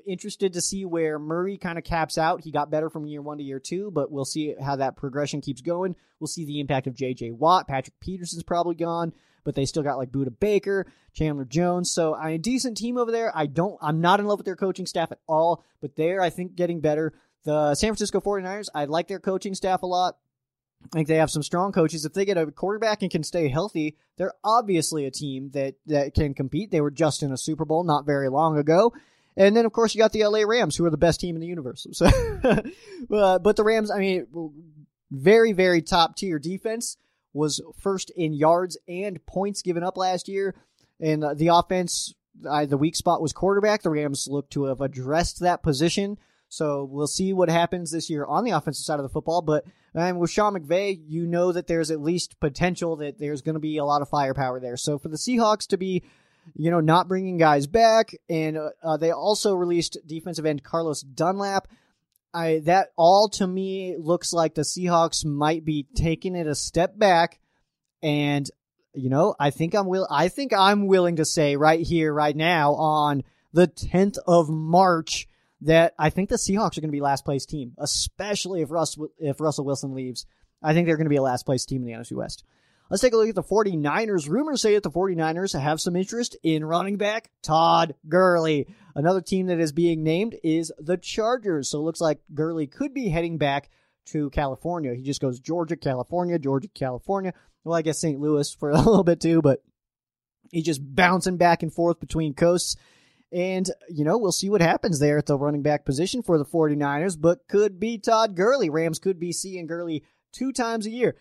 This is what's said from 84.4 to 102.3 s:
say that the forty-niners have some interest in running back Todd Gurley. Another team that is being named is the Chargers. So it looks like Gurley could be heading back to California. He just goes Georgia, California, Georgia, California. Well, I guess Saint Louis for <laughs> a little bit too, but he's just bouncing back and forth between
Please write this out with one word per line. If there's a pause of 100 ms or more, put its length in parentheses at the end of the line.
say
that
the
forty-niners
have
some
interest
in
running
back (100)
Todd (120)
Gurley. (260)
Another
team
that
is
being
named
is
the
Chargers.
So
it
looks
like (120)
Gurley
could
be
heading
back (360)
to
California.
He
just
goes
Georgia,
California,
Georgia,
California. (300)
Well,
I
guess
Saint
Louis
for
<laughs>
a
little
bit
too,
but (880)
he's
just
bouncing
back
and
forth
between